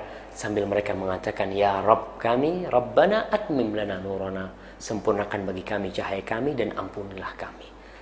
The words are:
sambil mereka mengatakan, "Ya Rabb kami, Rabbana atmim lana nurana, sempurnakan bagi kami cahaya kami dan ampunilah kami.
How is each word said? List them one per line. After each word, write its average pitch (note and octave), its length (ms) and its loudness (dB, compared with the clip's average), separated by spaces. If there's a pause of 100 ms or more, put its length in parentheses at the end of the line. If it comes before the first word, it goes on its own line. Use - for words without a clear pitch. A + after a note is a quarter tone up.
(320)
sambil G#2 320 -2
mereka G2+ 320 0
mengatakan, F#2+ 560 -2
"Ya G2 320 4
Rabb A2 320 6
kami, D3 480 2
Rabbana C#3 640 4
atmim B2+ 480 0
lana G2+ 240 -2
nurana, F#2+ 480 -4 (320)
sempurnakan G2+ 720 0
bagi F#2 160 -6
kami G2+ 240 -2
cahaya G2 320 -2
kami C3 320 -2
dan A#2 240 0
ampunilah G2 560 -8
kami. - 320 -12 (340)